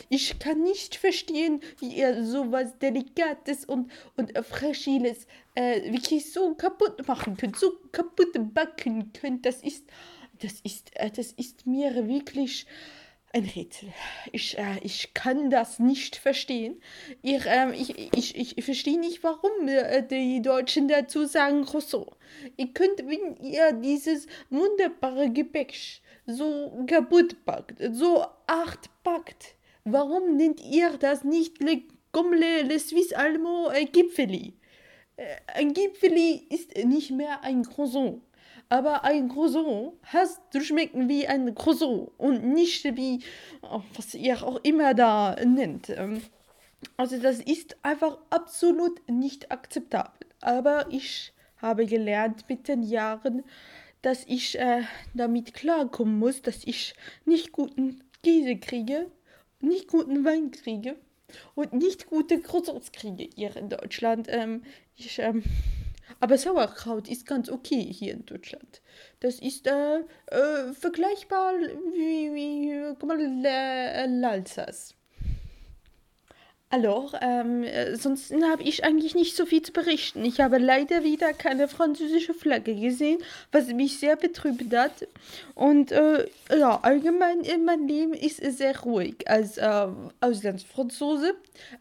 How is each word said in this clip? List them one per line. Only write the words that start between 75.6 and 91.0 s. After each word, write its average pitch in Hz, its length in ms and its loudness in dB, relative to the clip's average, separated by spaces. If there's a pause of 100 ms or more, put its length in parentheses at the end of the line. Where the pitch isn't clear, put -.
Alors, 247 460 0
ähm, 240 440 0
äh, - 260 -2
ansonsten 277 600 0
habe 320 120 0
ich - 200 -2
eigentlich 311 320 4
nicht 339 220 2
so 359 80 2
viel 330 160 4
zu - 140 -10
berichten. 320 500 -2
Ich 247 160 0
habe 262 160 6
leider 277 480 4
wieder 311 300 2
keine 277 340 0
französische 320 640 0
Flagge 277 420 0
gesehen, 254 440 0 (320)
was 294 160 4
mich 254 320 0
sehr 302 180 4
betrübt 269 580 -2
hat. 247 320 0 (480)
Und, 285 380 6
äh, 302 340 6 (240)
ja, 269 300 6
allgemein 339 640 4
in 330 240 2
meinem 320 200 2
Leben 311 280 0
ist - 260 -2
es 269 160 -2
sehr 269 240 0
ruhig 226 480 -2
als, 214 300 2
äh, 208 280 2 (360)
Auslandsfranzose. 254 1120 0 (460)